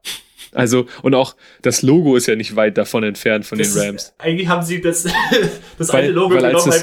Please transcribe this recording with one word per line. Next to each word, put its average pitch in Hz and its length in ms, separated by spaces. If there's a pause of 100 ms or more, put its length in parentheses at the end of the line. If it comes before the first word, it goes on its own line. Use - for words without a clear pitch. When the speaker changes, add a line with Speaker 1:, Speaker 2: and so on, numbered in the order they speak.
(520)
Speaker 1:
Also, 123 360 (140)
und 135 140
auch 131 200 (260)
das - 200
Logo 143 340
ist 120 120
ja 113 80
nicht 110 200
weit 107 220
davon 110 260
entfernt 107 420
von 110 120
Speaker 2:
Das 104 160
Speaker 1:
den 104 100
Speaker 2:
ist, 101 40
Speaker 1:
Rams. 101 300
Speaker 2:
eigentlich 165 300
haben 175 160
sie 170 180
das, 170 220
<laughs> - 720
das 160 160
Speaker 1:
Weil, 135 100
Speaker 2:
alte 143 100
Logo 185 220
Speaker 1:
weil 127 100
als 123 80
Speaker 2:
genommen, 170 120
Speaker 1:
das 170 180